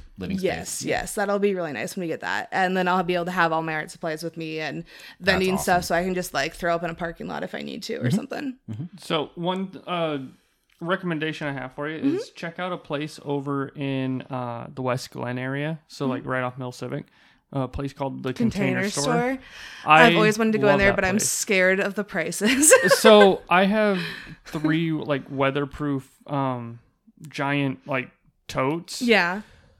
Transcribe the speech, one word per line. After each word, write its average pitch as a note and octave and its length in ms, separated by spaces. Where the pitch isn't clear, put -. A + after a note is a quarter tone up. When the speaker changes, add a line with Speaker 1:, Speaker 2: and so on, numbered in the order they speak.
Speaker 1:
living F#2+ 220
Speaker 2:
Yes, - 300
Speaker 1:
space. - 180
Speaker 2:
yes, - 280
that'll G3+ 240
be G3+ 140
really E3 200
nice A#2+ 240
when F#3 60
we E3 40
get D3+ 140
that, F#2+ 320
and F#3 240
then F3+ 100
I'll F3+ 160
be F3 120
able E3+ 100
to F3+ 60
have E3+ 200
all D#3+ 100
my D#3+ 120
art D#3 180
supplies D#3+ 320
with E3 140
me D#3 240
and D#3 240
Speaker 1:
That's F#3 140
Speaker 2:
vending F#3+ 240
stuff, F3+ 220
Speaker 1:
awesome. F3 80
Speaker 2:
so F3 80
I F3 100
can F#3 100
just, F3+ 180
like, D3+ 220
throw E3+ 180
up E3+ 120
in E3 40
a E3 60
parking E3+ 320
lot E3 160
if F#3 100
I C#3+ 100
need - 200
to - 120
or - 100
Speaker 1:
Mm-hmm. B2+ 100
Speaker 2:
something. C4 420
Speaker 1:
Mm-hmm. A2 120
Speaker 3:
So D#3 380
one, F#3 500
uh, E3 340
recommendation E3 680
I C#3 60
have B2+ 200
for D3 160
you D#3+ 80
is D#4 240
Speaker 2:
Mm-hmm. - 140
Speaker 3:
check E3+ 240
out F3+ 120
a E3+ 60
place D3+ 480
over C#3 440
in, C3 600
uh, A#2+ 420
the C3 120
West B2+ 260
Glen B2 300
area. C#3+ 480
So, - 180
Speaker 2:
Mm-hmm. B2+ 60
Speaker 3:
like, B2+ 160
right C3 160
off B2 160
Mill B2 120
Civic, B2+ 340
a C3+ 160
place C#3 260
called C3 280
the C3 100
Container G3+ 520
Speaker 2:
Container G#3 80
Speaker 3:
Store. C#4+ 120
Speaker 2:
Store. B3+ 360
Speaker 3:
I D#3 160
Speaker 2:
I've E3+ 120
always G#3 220
wanted A3 140
to A3 80
go G#3+ 80
in G3 60
Speaker 3:
love G3 60
Speaker 2:
there, G3 120
Speaker 3:
that - 40
Speaker 2:
but F#3+ 100
I'm F#3 120
Speaker 3:
place. - 120
Speaker 2:
scared F#3+ 500
of G3+ 160
the G#3 80
prices. G#3+ 680
<laughs> - 80
Speaker 3:
So G#3 600
I F#3 160
have G#3 340
three, D#3+ 460
like, C#3+ 400
weatherproof, C#3 760
um, B2 500
giant, C#3 600
like, C3 240
totes. D3+ 540
Speaker 2:
Yeah. G3+ 400